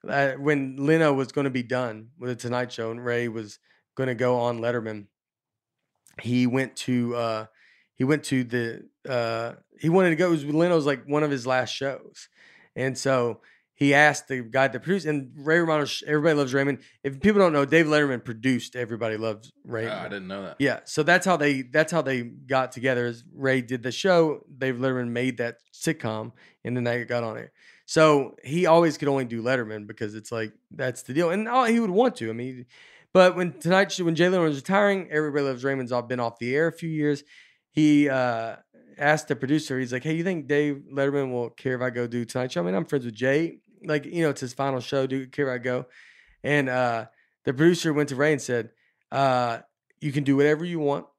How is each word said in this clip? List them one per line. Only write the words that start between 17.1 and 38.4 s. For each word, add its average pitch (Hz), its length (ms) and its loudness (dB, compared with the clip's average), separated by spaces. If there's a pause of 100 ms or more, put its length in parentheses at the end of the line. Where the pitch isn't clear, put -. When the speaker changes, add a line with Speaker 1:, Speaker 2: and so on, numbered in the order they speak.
Speaker 1:
people 202 200 4
don't 175 120 6
know, 143 120 4
Dave 160 220 4
Letterman 143 380 2
produced 120 520 -2
Everybody 113 400 -4
Loves 110 360 -6 (120)
Raymond. 113 300 -6
Speaker 2:
Oh, 98 40 -8
I 87 100 -10
didn't 98 200 -10
know 98 140 -10
that. 87 160 -14
Speaker 1:
Yeah, 135 260 0
so - 200 -4
that's 175 220 2
how 180 100 4
they, 143 260 0
that's 151 300 0
how 160 100 0
they 131 200 -2
got 131 500 -4
together. 120 340 0
Is 117 160 -6 (100)
Ray 131 300 0
did 120 220 -6
the 127 80 -4
show, 165 520 2 (120)
Dave 131 200 -2
Letterman 127 340 -2
made 123 280 -2
that 117 200 -4 (140)
sitcom, 117 600 -4 (320)
and 120 120 -4
then 127 80 -2
they 120 200 -2
got 120 200 -2
on 110 140 -8
air. 110 140 -16 (340)
So 151 480 4 (100)
he 170 220 0
always 165 320 6
could 143 100 -2
only 135 160 0
do 113 180 -6
Letterman 110 440 -4
because 107 280 -8
it's 110 180 -14
like, 110 200 -6 (200)
that's 127 300 -6
the 127 120 -10
deal. 165 160 0
And 214 180 -2
all, 254 160 2
he 233 160 4
would 214 100 0
want 226 260 2
to. 113 140 -6
I - 20 -8
mean, 123 340 -10 (460)
but 185 240 6
when 180 240 -2
Tonight 185 320 2
Show, 185 120 -4
when 165 120 2
Jay 170 120 4
Leno 185 160 2
was 151 120 0
retiring, 196 540 2
Everybody 151 340 0
Loves 131 200 -4
Raymond's 131 280 -2
all 120 100 0
been 123 180 -4
off 117 180 -4
the 120 160 -4
air 156 120 2
a 160 60 0
few 160 180 -8
years. 147 320 0 (480)
He, 147 380 6
uh, 120 480 -2 (420)